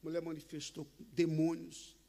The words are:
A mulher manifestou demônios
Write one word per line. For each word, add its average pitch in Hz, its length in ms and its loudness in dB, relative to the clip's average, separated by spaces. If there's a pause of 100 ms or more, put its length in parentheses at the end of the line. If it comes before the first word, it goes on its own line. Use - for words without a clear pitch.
A - 20 -20
mulher 165 180 -2
manifestou 156 640 -8 (140)
demônios 160 960 2 (140)